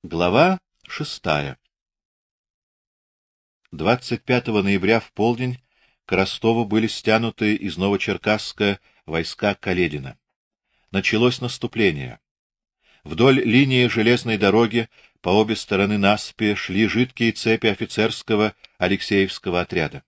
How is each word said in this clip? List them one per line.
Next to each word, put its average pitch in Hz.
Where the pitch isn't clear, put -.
Глава 104
шестая. 73
Двадцать 113
пятого 117
ноября 98
в -
полдень 120
к -
Ростову 113
были 110
стянуты 110
из 80
Новочеркасска 101
войска 85
Каледина. 76
Началось 113
наступление. 90
Вдоль 123
линии 127
железной 113
дороги 110
по 90
обе 107
стороны 101
насыпи 104
шли 98
жидкие 117
цепи 113
офицерского 107
Алексеевского 92
отряда. 78